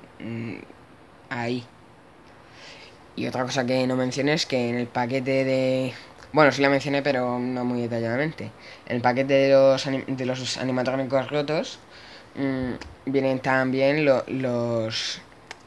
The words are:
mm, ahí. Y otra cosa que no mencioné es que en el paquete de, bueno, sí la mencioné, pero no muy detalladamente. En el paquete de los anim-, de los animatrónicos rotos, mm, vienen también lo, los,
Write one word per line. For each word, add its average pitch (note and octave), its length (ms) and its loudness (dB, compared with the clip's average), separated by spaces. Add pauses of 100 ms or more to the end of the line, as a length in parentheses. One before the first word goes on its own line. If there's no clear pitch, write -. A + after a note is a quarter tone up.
(200)
mm, A2+ 360 -8 (720)
ahí. A#2+ 340 -4 (1500)
Y A#2+ 100 -4
otra B2 180 -2
cosa B2+ 220 -2
que C3 200 2
no C3 100 0
mencioné C3 380 0
es D#3 120 0
que A#2+ 220 0
en A#2+ 80 -2
el B2 120 -2
paquete C3 560 0
de, C3 480 0 (400)
bueno, C#3 200 8
sí B2+ 100 -2
la C#3 60 6
mencioné, C#3 340 2
pero B2+ 360 0
no B2 260 -4
muy B2 180 -2
detalladamente. A#2 680 -4 (340)
En - 100 -4
el A#2+ 60 -2
paquete C3+ 320 2
de C3+ 180 6
los C3+ 340 6
anim-, C3+ 200 -4
de C3 200 -4
los B2+ 320 -4
animatrónicos B2+ 720 -2
rotos, D3+ 480 -2 (560)
mm, C3 380 -2 (340)
vienen C3+ 340 0
también C3+ 640 2
lo, C3 240 4
los, A#2+ 920 -2 (460)